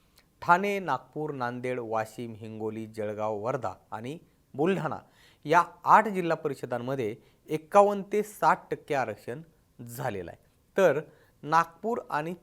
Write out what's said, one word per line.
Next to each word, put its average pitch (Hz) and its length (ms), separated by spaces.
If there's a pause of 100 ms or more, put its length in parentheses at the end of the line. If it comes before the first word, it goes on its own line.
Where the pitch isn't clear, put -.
(420)
ठाणे, 196 380
नागपूर, 151 520
नांदेड, 127 480
वाशिम, 113 580
हिंगोली, 110 480
जळगाव, 107 500
वर्धा 110 380 (180)
आणि 120 260 (360)
बुलढाणा 156 440 (480)
या 165 180 (200)
आठ 202 240
जिल्हा 175 300
परिषदांमध्ये 127 800 (340)
एक्कावन्न 202 540 (100)
ते 208 100
साठ 180 480
टक्के 151 240
आरक्षण 120 460 (420)
झालेलं 120 480
आहे. - 140 (320)
तर 160 240 (420)
नागपूर 165 540 (120)
आणि 151 340